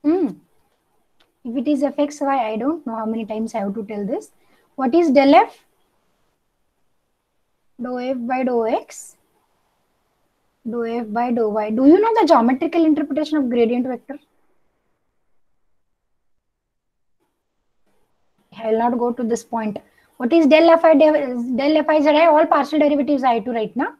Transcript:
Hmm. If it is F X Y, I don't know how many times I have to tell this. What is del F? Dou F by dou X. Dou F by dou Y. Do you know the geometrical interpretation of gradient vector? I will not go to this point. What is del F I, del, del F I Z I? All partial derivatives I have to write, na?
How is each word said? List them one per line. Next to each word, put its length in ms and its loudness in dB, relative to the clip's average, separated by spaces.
Hmm. 240 0
If 120 -10
it 120 -4
is 140 0
F 160 -4
X 220 -4
Y, 320 -2
I 40 -6
don't 300 -4
know 80 -8
how 120 -8
many 180 -6
times 280 -8
I 60 -6
have 160 -6
to 100 -10
tell 220 -10
this. 240 -8
What 180 -2
is 160 4
del 240 6
F? 300 2
Dou 160 -8
F 220 -6
by 240 -4
dou 240 -2
X. 480 -6
Dou 160 -8
F 240 -8
by 240 -4
dou 160 0
Y. 220 -4
Do 160 2
you 140 8
know 200 2
the 80 2
geometrical 560 2
interpretation 520 0
of 140 -2
gradient 360 0
vector? 320 -10
I 140 -6
will 80 0
not 180 0
go 160 -2
to 120 -6
this 180 -4
point. 360 -8
What 140 -2
is 140 4
del 240 4
F 140 4
I, 100 6
del, 600 0
del 220 0
F 100 -2
I 120 2
Z 100 2
I? 160 4
All 200 4
partial 320 0
derivatives 460 0
I 100 2
have 100 -4
to 60 -6
write, 240 -6
na? 120 -4